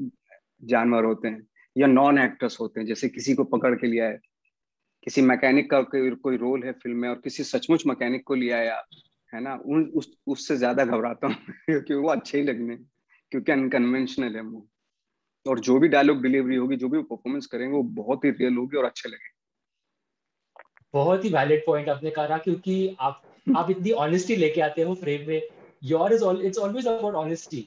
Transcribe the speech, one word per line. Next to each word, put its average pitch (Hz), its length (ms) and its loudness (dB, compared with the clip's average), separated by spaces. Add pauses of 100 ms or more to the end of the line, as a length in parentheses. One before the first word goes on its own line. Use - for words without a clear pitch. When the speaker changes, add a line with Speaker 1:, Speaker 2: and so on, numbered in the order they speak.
(640)
Speaker 1:
जानवर 117 400 2
होते 110 240 0
हैं 110 200 -10 (300)
या 139 100 6
non 139 320 6
actors 123 400 -2
होते 110 200 -8
हैं। 107 80 -6
जैसे 113 220 -4
किसी 127 240 -2
को 139 100 2
पकड़ 123 320 0
के 123 120 -2
लिया 117 180 0
है, 110 140 -4 (840)
किसी 131 180 0
mechanic 131 500 4
का 139 100 6
कोई, 127 300 0
कोई 127 260 -2
role 123 260 -2
है 131 80 -6
film 120 260 -8
में 120 120 -4
और 120 60 -6
किसी 135 280 -8
सचमुच 151 440 0
mechanic 127 360 -2
को 143 120 -4
लिया 120 260 0
या, 113 240 -4 (480)
है 113 80 -10
ना, 135 240 -8
उन, 156 300 0
उस, - 220 -6 (100)
उससे 139 300 -2
ज्यादा 123 280 2
घबराता 117 420 -2
हूँ 117 80 -2
<laughs> - 140 -16
क्योंकि 147 440 -2
वो 143 160 0
अच्छे 139 280 -2
ही 143 60 0
लगने, 117 320 -4 (560)
क्योंकि 135 200 0
unconventional 127 840 0
है 110 60 -10
वो। 110 260 -14 (800)
और 127 120 0
जो 127 200 4
भी 160 80 8
dialogue 143 360 4
delivery 131 320 2
होगी, 127 200 0
जो 127 140 -4
भी 156 100 0
परफॉर्मेंस 135 460 -8
करेंगे, 127 280 -6
वो 143 100 0
बहुत 110 420 -2
ही 143 40 4
real 127 280 2
होगी 135 200 -4
और 127 80 2
अच्छे - 240 -8
लगेंगे। - 300 -20 (1500)
Speaker 2:
बहुत 180 320 2
ही 214 40 -2
valid 151 360 2
point 147 240 0
आपने 147 220 -4
कहा, 151 260 -2
क्योंकि 190 600 -2
आप, 139 220 -4 (360)
आप 170 140 0
इतनी 185 200 -2
honesty 180 440 0
लेके 160 260 2
आते 151 200 0
हो 175 140 -2
frame 147 320 -6
में। 156 140 -2 (440)
Your 160 260 2
is 226 120 4
all, 185 120 2
it's 190 300 -4
always 226 220 -4
about 220 260 -2
honesty। 156 540 -6